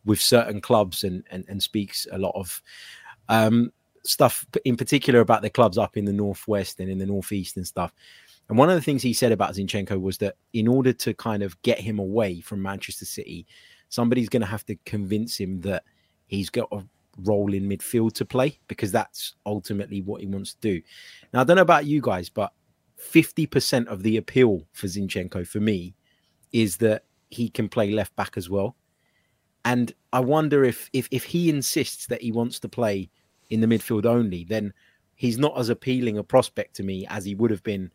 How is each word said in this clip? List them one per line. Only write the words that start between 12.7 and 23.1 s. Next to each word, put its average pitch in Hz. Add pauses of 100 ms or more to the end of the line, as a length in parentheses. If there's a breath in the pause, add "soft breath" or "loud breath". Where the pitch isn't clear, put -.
City, - (420 soft breath)
somebody's 120
gonna 117
have 107
to 107 (100)
convince 107
him 95
that 90 (420)
he's 98
got 117
a 104 (420)
role 101
in 98
midfield 110
to -
play, 131
because -
that's - (120)
ultimately 101
what 98
he 101
wants 98
to -
do. 92 (500 loud breath)
Now, 123
I 131
don't 170
know 190
about 156
you 147
guys, 95
but 101 (440)
fifty -